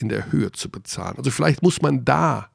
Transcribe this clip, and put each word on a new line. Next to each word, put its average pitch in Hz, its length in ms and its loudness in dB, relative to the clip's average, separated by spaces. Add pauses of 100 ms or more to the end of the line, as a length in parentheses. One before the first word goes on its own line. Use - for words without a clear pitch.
in 110 80 -2
der 107 240 -2
Höhe 92 200 2
zu - 180 -10
bezahlen. - 480 -8
Also 131 120 0
vielleicht 151 320 2
muss 175 200 2
man 143 220 0
da 135 500 2